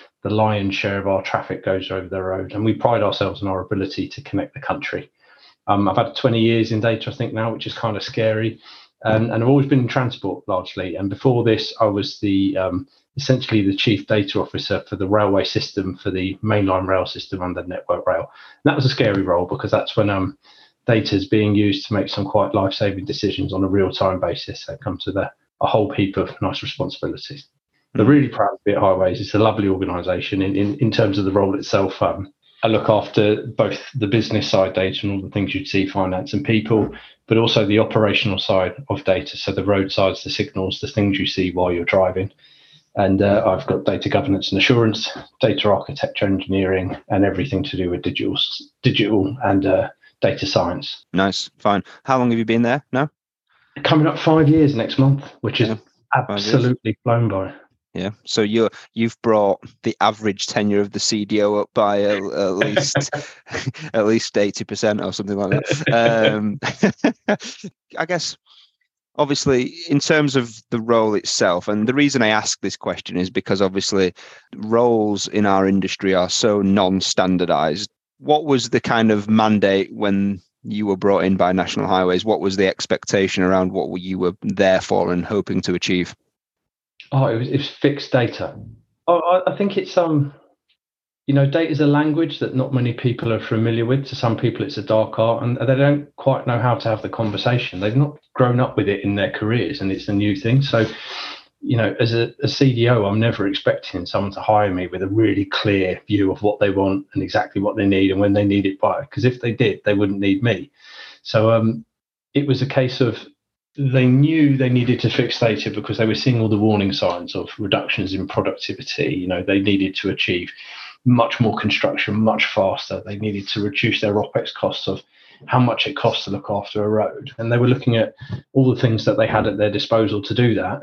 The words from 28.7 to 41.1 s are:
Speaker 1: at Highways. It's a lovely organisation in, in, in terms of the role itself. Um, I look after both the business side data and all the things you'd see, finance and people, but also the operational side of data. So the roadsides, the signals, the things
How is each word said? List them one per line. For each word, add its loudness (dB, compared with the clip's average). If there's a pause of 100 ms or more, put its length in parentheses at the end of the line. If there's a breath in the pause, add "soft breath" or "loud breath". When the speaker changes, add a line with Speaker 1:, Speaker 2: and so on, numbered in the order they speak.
Speaker 1:
at 0
Highways. 2
It's -10
a 2
lovely 2
organisation -2
in, -2
in, 0
in 2
terms 2
of 0
the 0
role 2
itself. -2
Um, -4 (280 soft breath)
I 2
look 2
after 2
both -2 (160)
the -2
business 0
side 2
data -2
and -2
all -4
the -12
things -2
you'd -6
see, 0
finance -4
and -2
people, 2 (320 loud breath)
but 2
also 2
the 4
operational 2
side 0 (140)
of -4
data. -2
So -6
the -4
roadsides, 0
the -10
signals, -4
the -8
things 0